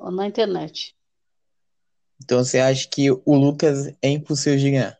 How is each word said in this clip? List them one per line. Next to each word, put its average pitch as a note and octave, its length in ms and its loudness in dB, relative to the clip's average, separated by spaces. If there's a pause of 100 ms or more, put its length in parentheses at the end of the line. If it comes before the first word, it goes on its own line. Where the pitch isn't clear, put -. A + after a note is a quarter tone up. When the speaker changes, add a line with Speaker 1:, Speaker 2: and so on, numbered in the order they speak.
(100)
Speaker 1:
na F#3+ 160 -4
internet. G3 720 -4 (1300)
Speaker 2:
Então B2 200 0
você B2+ 160 0
acha C3+ 300 0
que C#3 220 0
o - 240 2
Lucas C#3+ 540 2 (120)
é C3+ 80 0
impossível D3 500 -2
de C#3 120 2
ganhar? B2 300 -2